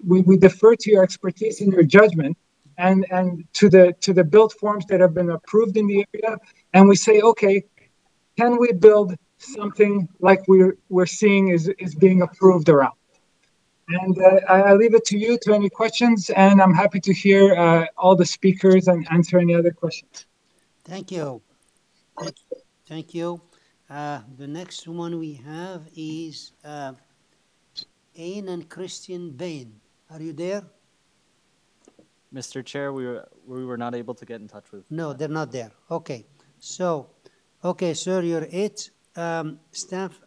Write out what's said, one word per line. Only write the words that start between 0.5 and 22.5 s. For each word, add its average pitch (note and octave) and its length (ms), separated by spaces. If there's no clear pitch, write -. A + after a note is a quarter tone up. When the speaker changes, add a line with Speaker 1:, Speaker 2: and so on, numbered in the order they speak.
Speaker 1:
to - 140
your G3 120
expertise G3 580
and G3 120
your F3+ 100
judgment E3 540
and, F#3+ 320
and F3+ 420
to G#3 160
the, F3+ 320
to G3 120
the F3+ 120
build G#3 300
forms G#3 320
that F#3+ 140
have F3 140
been F3 160
approved G3 460
in G#3 100
the G3+ 180
area. G#3+ 220
And G3 160
we G3 80
say, G#3+ 240
"Okay, G#3 440
can A#3+ 220
we A#3+ 140
build G#3 420
something G#3 720
like F#3+ 300
we're, F#3+ 280
we're F3+ 180
seeing G3 420
is, E3+ 200
is F3+ 160
being F#3 280
approved F3 460
around?" C3+ 260
And, F#3 300
uh, F#3 300
I, F#3+ 140
I G3+ 120
leave A3 200
it A3 100
to G#3 140
you A3+ 240
to G#3+ 120
any G3+ 140
questions, A3+ 640
and G3 300
I'm F#3 140
happy G3 260
to G3 120
hear, G3 420
uh, E3 320
all F#3 200
the F3 80
speakers F#3+ 640
and E3+ 220
answer F3 280
any E3+ 160
other E3+ 160
questions. - 560
Speaker 2:
Thank F#3+ 280
you. D3 300
Thank, C4+ 180